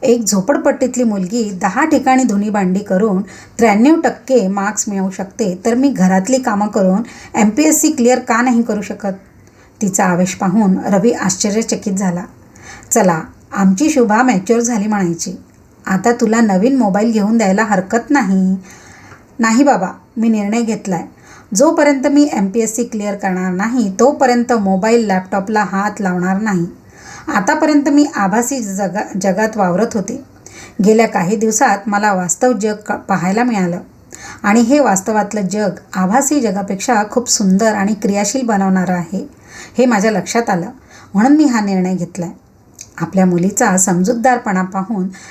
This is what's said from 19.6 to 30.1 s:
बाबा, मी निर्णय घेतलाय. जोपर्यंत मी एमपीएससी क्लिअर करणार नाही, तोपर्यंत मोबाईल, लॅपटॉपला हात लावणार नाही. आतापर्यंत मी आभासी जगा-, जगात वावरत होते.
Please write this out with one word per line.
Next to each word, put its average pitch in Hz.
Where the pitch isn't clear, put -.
बाबा, 196
मी 233
निर्णय 214
घेतलाय. 208
जोपर्यंत 294
मी 294
एमपीएससी 220
क्लिअर 208
करणार 185
नाही, 208
तोपर्यंत 247
मोबाईल, 214
लॅपटॉपला 196
हात 196
लावणार 185
नाही. 190
आतापर्यंत 294
मी 294
आभासी 240
जगा-, 196
जगात 208
वावरत 190
होते. -